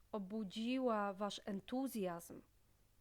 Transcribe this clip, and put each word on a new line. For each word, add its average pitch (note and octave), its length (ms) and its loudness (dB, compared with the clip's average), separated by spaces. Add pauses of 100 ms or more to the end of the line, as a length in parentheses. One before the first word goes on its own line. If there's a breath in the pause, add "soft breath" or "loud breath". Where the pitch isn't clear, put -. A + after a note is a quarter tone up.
(120)
obudziła A3 1000 2
wasz G3 320 -2
entuzjazm, G3+ 1000 -2 (580)